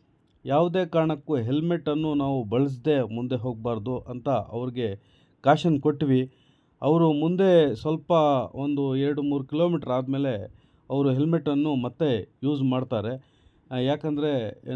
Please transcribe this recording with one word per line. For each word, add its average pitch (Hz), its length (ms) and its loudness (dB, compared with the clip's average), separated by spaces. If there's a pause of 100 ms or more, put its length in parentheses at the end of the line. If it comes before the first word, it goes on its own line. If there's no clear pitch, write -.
(460)
ಯಾವುದೇ 175 400 0
ಕಾರಣಕ್ಕೂ 156 500 0
ಹೆಲ್ಮೆಟನ್ನು 151 800 -2
ನಾವು 139 300 -2
ಬಳಸದೆ 127 720 0
ಮುಂದೆ 123 200 -4
ಹೋಗಬಾರ್ದು 117 640 -6
ಅಂತ 123 300 -10
ಅವ್ರಿಗೆ 120 720 -4 (400)
ಕಾಷನ್ 147 400 4
ಕೊಟ್ವಿ. 135 500 2 (520)
ಅವರು 160 300 4
ಮುಂದೆ 170 600 4
ಸ್ವಲ್ಪ 156 360 -6 (440)
ಒಂದು 139 420 -2
ಎರಡು 143 260 -2
ಮೂರು 143 220 -2
ಕಿಲೋಮೀಟರ್ 156 460 -2
ಆದಮೇಲೆ 127 600 -2 (380)
ಅವರು 139 200 2
ಹೆಲ್ಮೆಟನ್ನು 147 640 0
ಮತ್ತೆ 123 540 -2 (160)
ಯೂಸ್ 143 180 -2
ಮಾಡ್ತಾರೆ. 127 720 -4 (340)
ಆ, 131 60 -8
ಯಾಕಂದರೆ 143 840 -2 (140)